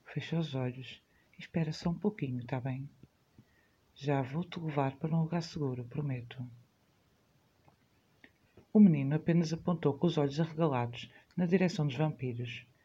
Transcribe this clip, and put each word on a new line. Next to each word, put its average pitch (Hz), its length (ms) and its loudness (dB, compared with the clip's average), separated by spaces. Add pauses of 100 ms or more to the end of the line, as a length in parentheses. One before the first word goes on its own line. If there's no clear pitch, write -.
Fecha 151 300 -6
os 156 160 -4
olhos 127 480 -6 (360)
e - 40 -18
espera 160 300 -2
só - 200 -2
um 165 60 -4
pouquinho, 131 480 -4
tá 131 140 -4
bem? 131 300 -6 (1080)
Já 139 260 0
vou-te 165 380 -6
levar 143 380 -2
para 160 180 -2
um 165 60 2
lugar 170 200 -2
seguro, 127 440 -6
prometo." 127 600 -6 (2250)
O 214 80 8
menino 147 340 8
apenas 160 380 2
apontou 160 400 0
com - 120 0
os 160 120 2
olhos 143 200 2
arregalados 151 720 0 (280)
na 180 80 2
direção 170 420 2
dos 123 80 -2
vampiros, 127 720 -4 (180)